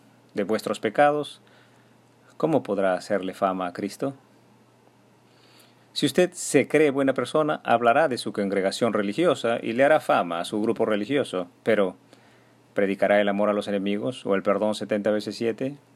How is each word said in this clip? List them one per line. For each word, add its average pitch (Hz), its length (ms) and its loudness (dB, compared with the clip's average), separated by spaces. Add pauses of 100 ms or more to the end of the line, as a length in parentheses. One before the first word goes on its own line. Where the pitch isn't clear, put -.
(340)
de 104 120 -2
vuestros 107 340 -2
pecados, 147 600 0 (960)
¿cómo 156 260 0
podrá 98 300 0
hacerle 92 400 -4
fama 92 340 -2
a 87 60 -10
Cristo? 117 400 -6 (1800)
Si - 140 -2
usted 180 260 2
se - 380 0
cree 151 200 4
buena 135 240 0
persona, 151 520 -2
hablará 120 420 4
de 123 100 -2
su 113 140 -8
congregación 98 640 0
religiosa 117 680 0
y 117 120 -6
le 123 100 2
hará 147 160 4
fama 87 400 0
a 85 60 -6
su 107 160 -4
grupo 113 240 0
religioso, 104 640 -2 (140)
pero 101 340 0 (760)
¿predicará 98 480 2
el 101 80 2
amor 101 200 0
a 104 40 2
los 104 140 -2
enemigos 101 580 -4
o 101 80 0
el 95 80 0
perdón 101 320 0
setenta 104 380 -2
veces 104 240 -4
siete? 120 400 -4 (200)